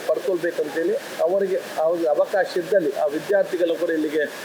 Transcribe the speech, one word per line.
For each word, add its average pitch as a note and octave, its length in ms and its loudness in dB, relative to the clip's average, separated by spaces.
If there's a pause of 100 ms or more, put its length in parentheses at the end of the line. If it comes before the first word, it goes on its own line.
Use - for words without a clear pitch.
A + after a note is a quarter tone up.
ಪಡ್ಕೊಳ್ಬೇಕಂತೇಳಿ E3 880 -2
ಅವರಿಗೆ, F#3 640 0 (180)
ಅವ್ರಿಗೆ E3 300 2
ಅವಕಾಶ F#3 380 2 (100)
ಇದ್ದಲ್ಲಿ E3+ 340 2
ಆ D3+ 160 0
ವಿದ್ಯಾರ್ಥಿಗಳು E3+ 680 0
ಕೂಡ E3 160 -2
ಇಲ್ಲಿಗೆ D3+ 360 0 (180)